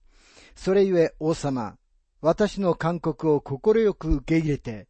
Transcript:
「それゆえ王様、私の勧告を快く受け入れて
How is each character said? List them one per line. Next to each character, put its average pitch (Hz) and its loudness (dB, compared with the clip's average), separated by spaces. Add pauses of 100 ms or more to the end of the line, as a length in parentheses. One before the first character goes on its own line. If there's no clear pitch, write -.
(540)
「そ - -2
れ 196 4
ゆ 185 2
え 160 2
王 156 0
様、 127 -6 (440)
私 185 0
の 175 0
勧 170 -4
告 160 -2
を 143 2
快 214 0
く 156 -4
受 143 0
け 160 0
入 156 -2
れ 139 -2
て 107 -12